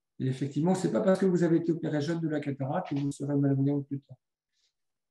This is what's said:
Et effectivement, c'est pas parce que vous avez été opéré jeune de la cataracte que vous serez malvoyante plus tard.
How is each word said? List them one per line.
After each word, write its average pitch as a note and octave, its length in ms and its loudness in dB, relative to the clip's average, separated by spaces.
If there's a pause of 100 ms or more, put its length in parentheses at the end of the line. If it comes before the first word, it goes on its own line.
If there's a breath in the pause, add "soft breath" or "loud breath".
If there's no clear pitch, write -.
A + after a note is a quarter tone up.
(180)
Et C3 60 -2
effectivement, C#3+ 480 0
c'est E3+ 180 0
pas G#3 100 0
parce F#3+ 180 4
que G3 80 4
vous F3 160 4
avez E3 140 4
été E3 140 0
opéré D3+ 300 -2
jeune E3 180 -2
de D#3+ 80 -2
la D3+ 120 -2
cataracte C#3 500 -4
que C#3 100 -2
vous C#3+ 120 -2
serez C#3+ 240 -4
malvoyante C#3 500 2
plus C#3 140 -8
tard. - 180 -20 (920)